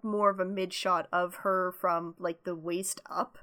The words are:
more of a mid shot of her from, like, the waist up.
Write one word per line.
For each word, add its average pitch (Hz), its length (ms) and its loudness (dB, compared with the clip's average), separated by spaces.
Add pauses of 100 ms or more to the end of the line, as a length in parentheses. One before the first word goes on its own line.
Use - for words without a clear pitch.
more 208 300 4
of 190 80 0
a 185 60 2
mid 190 280 -2
shot 180 380 0
of 180 260 2
her 185 420 2
from, 170 380 0
like, 170 280 -4
the 180 100 -2
waist 170 520 -4
up. - 360 -4